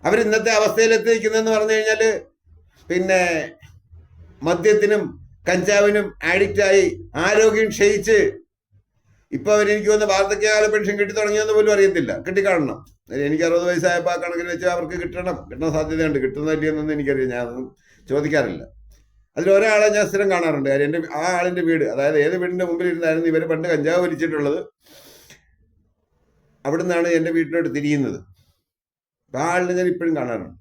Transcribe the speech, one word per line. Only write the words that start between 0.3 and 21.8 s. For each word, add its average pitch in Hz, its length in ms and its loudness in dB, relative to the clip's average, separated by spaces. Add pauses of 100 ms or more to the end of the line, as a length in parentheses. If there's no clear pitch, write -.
അവസ്ഥയിലെത്തിയിരിക്കുന്നതെന്ന് 220 920 2
പറഞ്ഞു 214 220 0
കഴിഞ്ഞാല് 220 380 0 (760)
പിന്നെ 185 340 2 (1200)
മദ്യത്തിനും 208 560 2 (460)
കഞ്ചാവിനും 202 560 2 (260)
അഡിക്റ്റായി 190 540 2 (300)
ആരോഗ്യം 214 540 2
ക്ഷയിച്ച് 208 480 2 (1120)
ഇപ്പൊ 139 240 -6
അവരെനിക്ക് 208 380 2
വന്ന് 208 180 2
വാർദ്ധക്യകാല 208 600 2
പെൻഷൻ 208 280 -2
കിട്ടി 208 140 -2
തുടങ്ങിയെന്ന് 214 400 0
പോലും 214 220 4
അറിയത്തില്ല. 180 360 2 (140)
കിട്ടിക്കാണണം. 185 540 0 (480)
എനിക്ക് 156 200 0
അറുപത് 170 220 0
വയസ്സായപ്പോ 175 420 0
ആ 175 40 -2
കണക്കിന് 170 360 -6
വെച്ചാൽ 175 240 -2
അവർക്ക് 175 260 -6
കിട്ടണം, 175 360 -6 (120)
കിട്ടാൻ 139 260 -4
സാധ്യതയുണ്ട്. 156 440 -2
കിട്ടുന്നില്ല 151 500 -2
എന്നൊന്നും 151 260 -4
എനിക്കറിയാം, 135 380 -2
ഞാൻ 123 120 -4
അതൊന്നും 127 220 -10 (400)
ചോദിക്കാറില്ല. 135 560 -2 (760)
അതിലൊരാളെ 208 580 4
ഞാൻ 208 120 2
സ്ഥിരം 196 240 0
കാണാറുണ്ട്. 156 380 0
കാര്യം 143 200 2
എൻ്റെ 165 120 -2 (180)
ആ 160 40 -4 (140)
ആളിൻ്റെ 180 320 0
വീട്, 151 240 2